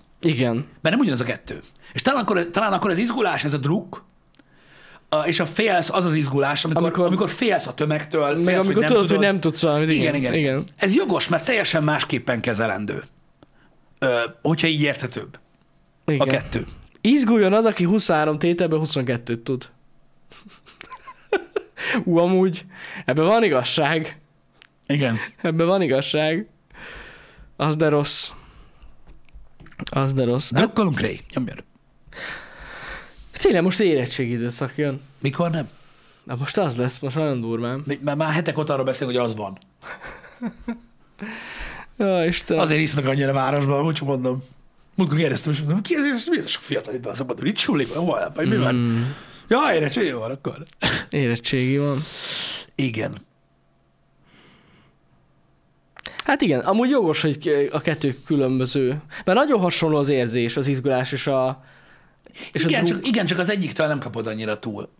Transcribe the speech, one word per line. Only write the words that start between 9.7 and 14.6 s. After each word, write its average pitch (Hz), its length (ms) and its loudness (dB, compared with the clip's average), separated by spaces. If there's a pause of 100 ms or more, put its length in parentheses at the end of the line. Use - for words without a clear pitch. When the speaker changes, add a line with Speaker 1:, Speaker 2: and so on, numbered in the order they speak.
Speaker 1:
igen, 160 120 2
Speaker 2:
Igen, 151 120 2
igen, 131 200 0
igen. 147 200 2
Speaker 1:
igen. 139 100 -2 (120)
Speaker 2:
Ez 196 180 2
jogos, 240 340 2
mert 170 160 0
teljesen 170 400 2
másképpen 135 560 0
kezelendő. 104 640 -2 (960)
Ö, 127 160 2 (280)
hogyha 156 240 2